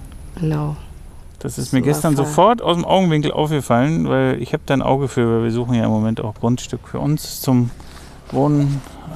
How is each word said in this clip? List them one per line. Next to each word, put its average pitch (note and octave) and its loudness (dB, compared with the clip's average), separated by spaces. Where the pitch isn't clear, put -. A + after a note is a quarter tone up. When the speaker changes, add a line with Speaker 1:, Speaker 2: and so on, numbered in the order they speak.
Speaker 1:
Genau. D3+ -2
Speaker 2:
Das - -8
ist C3 -6
Speaker 1:
Super C3 4
Speaker 2:
mir - 0
gestern D3 2
Speaker 1:
Fall. C3+ 2
Speaker 2:
sofort G#3+ 4
aus E3+ 2
dem F3 -2
Augenwinkel D#3+ 2
aufgefallen, D3+ 2
weil C3 2
ich - -6
hab D3+ -4
da C#3+ 2
ein C3 2
Auge C3+ 0
für, A#2+ 2
weil A2+ 2
wir A#2 0
suchen A#2+ 0
ja A2+ 2
im A2+ 2
Moment A2 0
auch G#2+ -6
Grundstück - -2
für B2+ -6
uns C#3+ -4
zum B2 2
Wohnen C#3+ 2